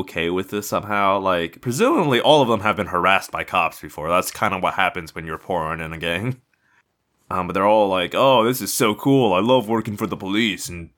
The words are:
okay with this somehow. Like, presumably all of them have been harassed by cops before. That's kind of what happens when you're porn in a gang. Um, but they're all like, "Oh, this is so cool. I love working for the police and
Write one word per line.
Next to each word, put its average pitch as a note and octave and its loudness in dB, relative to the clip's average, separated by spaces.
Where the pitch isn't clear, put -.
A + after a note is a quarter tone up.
okay F2 -4
with F#2 -2
this G#2 -6
somehow. G2+ 0
Like, F2+ -2
presumably D3+ 2
all D3 6
of A#2+ 2
them A2 2
have G2+ 0
been F#2+ -4
harassed F#2 2
by E2 -6
cops E2 -2
before. D#2 -10
That's F2+ 2
kind G#2 -4
of F#2 -4
what E2 0
happens F2 -2
when E2 -12
you're D#2+ -8
porn E2 -4
in D#2+ -8
a E2 -12
gang. F2 -4
Um, F#2 -4
but F2+ -8
they're F#2+ 0
all G#2+ 4
like, F2+ -2
"Oh, A#2+ 4
this B2+ 0
is G2 -6
so A2 2
cool. C3 2
I F2+ 4
love A2+ 2
working A2 -2
for A2 -4
the F2 -6
police G2 -2
and E2+ -14